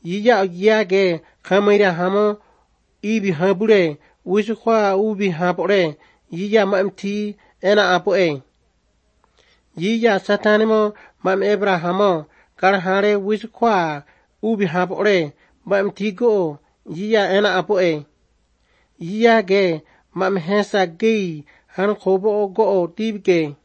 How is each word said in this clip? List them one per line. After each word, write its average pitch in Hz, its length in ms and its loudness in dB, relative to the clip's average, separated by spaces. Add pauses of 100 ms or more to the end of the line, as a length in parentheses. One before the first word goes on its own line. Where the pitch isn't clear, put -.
Yiya 208 360 2
o 196 40 2
yiya 202 400 2
ge 185 360 0 (220)
kamaira 202 500 2
hamo 202 440 0 (640)
ibi 202 280 -2
habure, 180 680 0 (280)
wisu 208 300 -2
kwa 208 400 0
ubi 202 340 -2
hapore, 175 680 -2 (340)
yiya 202 360 0
ma 196 160 0
mti 202 540 -6 (240)
ena 190 340 2
apo 180 220 0
e. 156 260 0 (1300)
Yiya 220 420 0
satanimo 214 760 2 (280)
ma 180 140 0
m 196 60 -2
Abrahamo, 190 840 0 (300)
kar 190 240 2
hare 196 360 0
wisu 202 320 -4
kwa 170 540 -2 (400)
ubi 208 240 0
hapore, 180 680 0 (340)
ma 196 160 0
mti 202 300 -6
go, 185 460 0 (360)
yiya 202 420 0
ena 202 180 2
apo 185 280 0
e. 156 240 -2 (960)
Yiya 220 420 2
ge 185 400 0 (320)
ma 185 160 -2
m 196 80 -2
hesa 196 480 -2
gei, 175 580 -2 (320)
han 202 180 -2
kobo 202 480 0
o 202 60 -4
go 196 340 0
o 170 60 -2
tibke. 180 680 -2 (100)